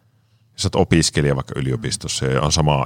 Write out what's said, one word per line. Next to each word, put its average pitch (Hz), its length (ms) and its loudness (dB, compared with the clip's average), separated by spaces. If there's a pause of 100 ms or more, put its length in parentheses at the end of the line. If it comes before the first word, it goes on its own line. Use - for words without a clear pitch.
(520)
jos - 100 -10
sä - 40 -2
oot - 160 -2
opiskelija 76 540 2
vaikka 67 200 -8
yliopistossa 64 720 -4
ja 65 160 0
on 76 100 0
sama 73 340 2